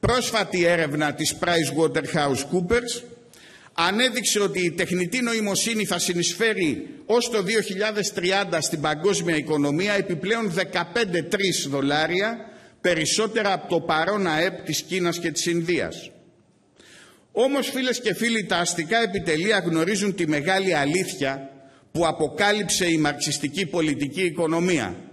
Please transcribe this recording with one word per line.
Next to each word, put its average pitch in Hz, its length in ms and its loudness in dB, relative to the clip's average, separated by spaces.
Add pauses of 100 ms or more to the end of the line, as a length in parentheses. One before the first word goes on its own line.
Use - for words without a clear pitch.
Πρόσφατη 220 640 2
έρευνα 151 500 2
της 151 260 -2
PricewaterhouseCoopers 160 1600 0 (720)
ανέδειξε 208 680 2
ότι 180 240 0
η 170 60 2
τεχνητή 180 500 -2
νοημοσύνη 220 640 0
θα 175 140 -2
συνεισφέρει 175 880 0 (180)
ως 233 240 2
το 220 120 0
δύο 208 180 2
χιλιάδες 208 520 -2
τριάντα 190 480 0
στην 156 200 -4
παγκόσμια 165 560 0
οικονομία 151 560 2
επιπλέον 196 580 0
δεκαπέντε 175 720 0
τρεις 196 460 0
δολάρια 156 680 0 (440)
περισσότερα 196 720 2
από - 160 -4
το 170 120 2
παρόν 180 460 0
αεπ 170 380 0
της - 180 -4
Κίνας 175 360 -2
και 170 120 -2
της - 160 -4
Ινδίας. 160 640 -2 (1200)
Όμως, 269 380 2
φίλες 254 300 -2
και 202 140 0
φίλοι, 226 300 0
τα 185 120 -2
αστικά 170 460 0
επιτελεία 185 560 0
γνωρίζουν 175 560 0
τη 175 140 -2
μεγάλη 180 460 2
αλήθεια 143 760 -2 (420)
που 165 140 2
αποκάλυψε 190 800 0
η 165 100 4
μαρξιστική 151 680 0
πολιτική 151 560 0
οικονομία. 165 720 0 (160)